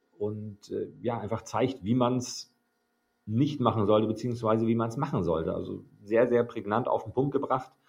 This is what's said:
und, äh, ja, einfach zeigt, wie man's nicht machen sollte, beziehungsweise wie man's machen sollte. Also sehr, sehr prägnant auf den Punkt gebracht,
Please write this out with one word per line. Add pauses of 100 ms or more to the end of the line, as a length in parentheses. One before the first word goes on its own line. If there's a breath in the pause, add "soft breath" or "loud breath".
(180)
und,
äh, (120)
ja,
einfach
zeigt,
wie
man's (720)
nicht
machen
sollte,
beziehungsweise
wie
man's
machen
sollte.
Also (180)
sehr,
sehr
prägnant
auf
den
Punkt
gebracht, (180)